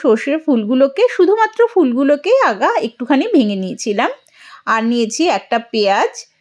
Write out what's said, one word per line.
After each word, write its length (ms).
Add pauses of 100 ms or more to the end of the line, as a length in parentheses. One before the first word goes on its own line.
সর্ষের 420
ফুলগুলোকে, 580 (140)
শুধুমাত্র 440 (120)
ফুলগুলোকেই 680 (120)
আগা 200 (160)
একটুখানি 460
ভেঙে 300
নিয়েছিলাম। 480 (560)
আর 140 (100)
নিয়েছি 320 (160)
একটা 200 (120)
পেঁয়াজ, 420 (280)